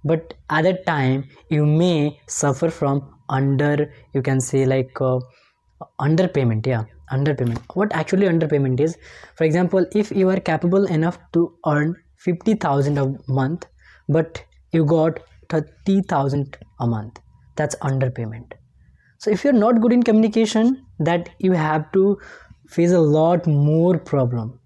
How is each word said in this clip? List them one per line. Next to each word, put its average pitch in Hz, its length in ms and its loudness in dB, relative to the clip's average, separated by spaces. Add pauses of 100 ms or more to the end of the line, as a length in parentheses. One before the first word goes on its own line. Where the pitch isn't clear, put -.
but 160 300 -2 (160)
at 156 140 0
that 185 220 0
time 139 380 0 (260)
you 151 160 2
may 156 600 2
suffer - 420 -2
from 143 380 -2 (220)
under, 147 640 0 (200)
you 135 80 -2
can 135 200 -2
say, 135 240 0
like, 131 340 -2
uh, 131 200 0 (800)
underpayment. 139 680 0
Yeah, 117 160 -2 (300)
underpayment. 131 480 -2 (140)
What 208 180 -2
actually 185 320 0
underpayment 147 560 0
is, 165 160 0 (380)
for 160 100 0
example, 175 400 2 (100)
if 208 160 0
you 190 180 2
are 190 100 0
capable 175 460 0
enough 165 320 -2 (160)
to 170 200 2 (120)
earn 151 300 0 (220)
fifty 180 380 -2
thousand 143 420 0
a 139 80 0 (240)
month, 135 380 -2 (420)
but 156 340 -2 (300)
you 165 100 2
got 160 380 0 (280)
thirty 190 600 -2
thousand 143 480 -2 (240)
a 120 60 -2
month, 110 320 -6 (360)
that's 151 220 -4
underpayment. 127 760 -6 (680)
So 208 120 -2
if 202 140 -2
you're 285 80 4
not 233 260 4
good 233 140 2
in 247 100 2
communication, 226 720 2 (240)
that 170 300 -2 (100)
you 185 140 2
have 156 400 -2
to 196 240 2 (500)
face 170 240 2
a 180 80 4
lot 160 480 2
more 160 500 2
problem. 123 680 -4